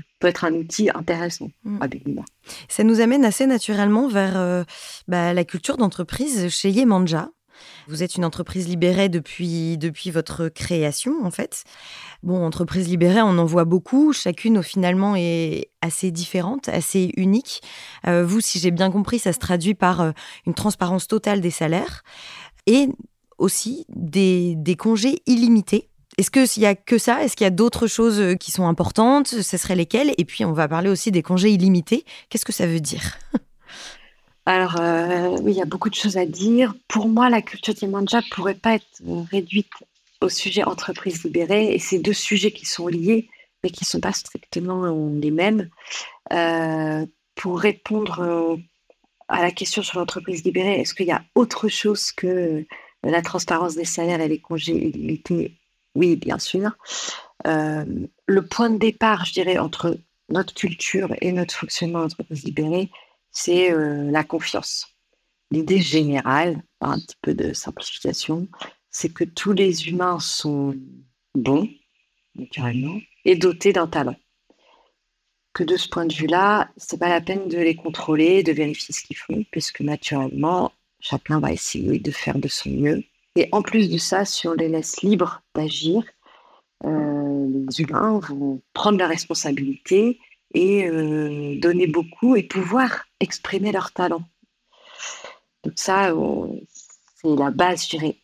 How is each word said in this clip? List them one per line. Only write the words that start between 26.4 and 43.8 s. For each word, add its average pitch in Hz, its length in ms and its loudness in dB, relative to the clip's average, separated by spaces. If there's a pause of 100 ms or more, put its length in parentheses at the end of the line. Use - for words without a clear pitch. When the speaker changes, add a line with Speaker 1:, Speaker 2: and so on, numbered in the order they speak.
Speaker 2:
s'il 220 180 0
y - 20 6
a 202 100 6
que - 220 2
ça, 254 260 2
est-ce 247 120 0
qu'il 214 100 2
y - 20 8
a 190 40 4
d'autres 226 360 2
choses, 220 340 2
euh, 185 140 4
qui - 160 -8
sont 185 160 0
importantes ? 226 600 4
Ce 202 300 -4
serait - 180 -2
lesquelles ? 226 420 2
Et 175 60 4
puis, - 220 -4
on 165 80 0
va 151 160 0
parler 170 200 0
aussi 196 220 0
des 170 120 4
congés 185 280 4
illimités. 190 540 4 (240)
Qu'est-ce - 160 -4
que 226 80 -6
ça 180 140 0
veut 165 120 0
dire ? - 380 -6 (160)
<laughs> - 160 -2 (960)
Speaker 1:
Alors, 180 360 2
euh, 175 600 0
oui, 202 100 2
il 185 60 2
y 190 40 0
a 175 40 0
beaucoup 185 240 -2
de 202 60 -8
choses 196 220 0
à 180 80 2
dire. 208 480 2 (140)
Pour 220 200 0
moi, 240 220 6
la 226 120 4
culture 208 380 -6
Yemanja 202 420 0 (100)
pourrait 190 240 -4
pas 226 180 2
être, 214 120 0 (220)
euh, 170 140 -4 (100)
réduite 196 380 0 (520)
au 185 80 2
sujet 190 340 -2
entreprise 175 600 -4
libérée. 170 500 2
Et 196 60 2
c'est 185 200 -2
deux 190 140 2
sujets 208 380 0
qui - 140 -14
sont 170 220 -6
liés, 180 420 0 (340)
mais 180 60 0
qui 180 160 -10